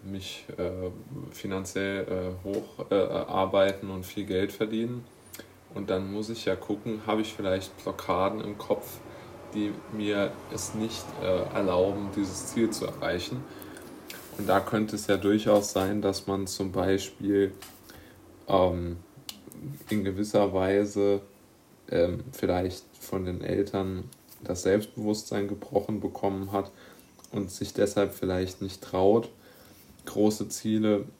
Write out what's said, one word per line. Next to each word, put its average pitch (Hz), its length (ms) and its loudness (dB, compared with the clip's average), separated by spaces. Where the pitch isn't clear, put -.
mich, 95 400 -10
äh, 92 340 -4
finanziell, 95 760 -4
äh, 92 360 -4
hoch, - 460 -6
äh, 101 40 6
arbeiten 95 960 2
und 92 140 -6
viel 101 200 -6
Geld 98 280 0
verdienen. 117 520 -2
Und 98 160 -6
dann 95 220 0
muss 107 160 -4
ich 117 160 -8
ja 95 120 2
gucken, 107 500 -4
habe 107 160 2
ich 107 100 -4
vielleicht 95 500 -2
Blockaden 95 580 0
im 104 180 -6
Kopf, - 400 -4
die 104 180 0
mir 104 400 0
es - 220 -6
nicht, 113 300 -4
äh, 92 320 0
erlauben, 98 640 2
dieses 95 320 -2
Ziel 113 220 2
zu - 160 -2
erreichen. 90 560 -4
Und 101 100 -2
da 95 120 6
könnte 107 360 0
es 104 100 -4
ja 101 100 4
durchaus 104 560 4
sein, 98 300 2
dass 98 240 -2
man 98 200 0
zum 95 260 -4
Beispiel, 98 800 2
ähm, 87 480 4
in 107 160 2
gewisser 101 480 2
Weise, 101 680 4
ähm, 85 420 2
vielleicht 90 520 0
von 95 260 -4
den 90 180 -4
Eltern 95 600 0
das - 200 -4
Selbstbewusstsein 107 840 2
gebrochen 101 540 -2
bekommen 98 500 -2
hat 98 220 0
und 101 200 -2
sich - 220 -6
deshalb 101 400 2
vielleicht 92 480 -2
nicht 95 220 -8
traut, 101 480 4
große 107 420 2
Ziele 107 580 2